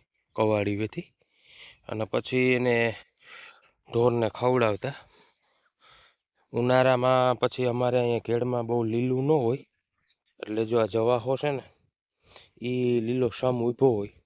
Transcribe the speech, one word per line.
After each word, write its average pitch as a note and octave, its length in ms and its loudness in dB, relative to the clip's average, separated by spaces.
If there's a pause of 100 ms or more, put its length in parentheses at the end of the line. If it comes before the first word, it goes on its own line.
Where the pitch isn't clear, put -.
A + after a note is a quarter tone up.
(360)
કવાડી G#2 400 0
વેથી G#2+ 380 -8 (760)
અને G#2+ 180 -6
પછી A#2+ 320 -4
એને B2 580 2 (960)
ઢોરને A#2 380 2
ખવડાવતા. B2 640 0 (1600)
ઉનાળામાં B2+ 840 2
પછી C3 300 -2
અમારે B2 340 0
અહીંયા A#2+ 200 0
કેળમાં A#2+ 460 -2
બહુ A#2 180 -2
લીલું B2+ 420 -2
ન D3+ 60 2
હોય, C3 260 2 (840)
એટલે G#2+ 260 -4
જો A2+ 140 0
આ A2 60 2
જવાહો A2+ 500 0
છે D3 160 -2
ને, C3 120 -6 (960)
ઈ B2 400 0
લીલો A#2+ 280 -2
સમ B2 320 -2
ઊભો A#2+ 340 2
હોય. G2+ 180 -6 (120)